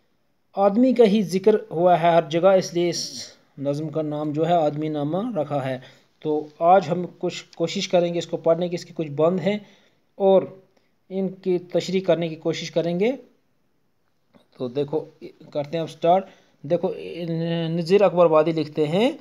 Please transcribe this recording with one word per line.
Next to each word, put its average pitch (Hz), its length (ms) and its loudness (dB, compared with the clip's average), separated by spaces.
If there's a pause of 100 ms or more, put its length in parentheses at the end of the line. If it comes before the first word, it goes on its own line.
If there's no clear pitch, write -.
(560)
आदमी 202 380 4
का 240 100 6
ही 208 180 4
जिक्र 190 380 2 (120)
हुआ 175 240 4
है 165 180 2
हर 165 140 2
जगह, 170 240 2
इसलिए 175 360 0
इस - 400 -8 (320)
नज़म 143 280 -4
का 156 140 -6
नाम 151 300 -6
जो 156 120 0
है 165 200 2
आदमी 151 240 -2
नामा 156 480 -4
रखा 147 240 -4
है। 131 220 -6 (400)
तो 151 260 -4 (140)
आज 180 260 6
हम 175 320 -6
कुछ 175 220 -6
कोशिश - 440 -6
करेंगे 175 320 0
इसको 165 180 -8
पढ़ने 165 320 0
की, 170 60 -6
इसके - 180 -10
कुछ 160 180 -6
बंद 160 300 0
हैं 202 260 -4 (520)
और 190 440 2 (480)
इनकी 185 480 -4
तशरीह 180 480 -4
करने 165 220 0
की 160 80 -10
कोशिश 160 340 -6
करेंगे। 175 420 -2 (1500)
तो 131 100 -6
देखो, 143 320 -4 (240)
करते - 520 -10
हैं 165 60 -2
अब 156 60 -6
स्टार्ट। 175 360 2 (420)
देखो, 175 220 -2 (800)
नज़ीर 170 340 2
अकबर 175 220 4
आबादी 156 280 4
लिखते 156 340 -2
हैं, 202 340 0